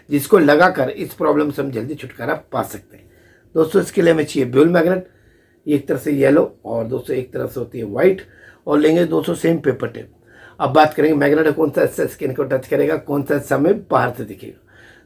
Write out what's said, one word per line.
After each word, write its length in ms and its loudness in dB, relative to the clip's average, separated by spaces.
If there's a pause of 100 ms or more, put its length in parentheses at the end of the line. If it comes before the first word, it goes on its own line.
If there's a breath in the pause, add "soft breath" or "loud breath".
जिसको 300 4
लगाकर 500 4
इस 240 -8
प्रॉब्लम 380 0
से 100 -6
हम 100 -6
जल्दी 240 -8
छुटकारा 380 -8 (180)
पा 120 -2
सकते 340 -16
हैं? 120 -20 (460 soft breath)
दोस्तों 260 2
इसके 200 -2
लिए 120 6
हमें 120 0
चाहिए 240 -2
ड्यूल 200 4
मैग्नेट, 380 0 (580 soft breath)
ये 100 0
एक 120 -4
तरफ 140 -4
से 100 -6
येलो 320 4 (220)
और 200 -4
दोस्तों 300 -6
एक 180 -6
तरफ 200 -8
से 60 -8
होती 200 -10
है 60 -8
वाइट, 360 0 (460 soft breath)
और 120 2
लेंगे 260 4
दोस्तों 300 -2
सेम 240 0
पेपर 280 -2
टेप। 240 -16 (480 soft breath)
अब 140 -2
बात 200 4
करेंगे 220 2
मैग्नेट 400 2
कौन 140 0
सा 140 0
इससे 240 -2
स्किन 260 -8
को 100 -4
टच 240 -4
करेगा, 300 0
कौन 260 -4
सा 120 -2
इससे 200 -2
हमें 260 2
बाहर 320 0
से 120 -10
दिखेगा। 340 -16 (460 soft breath)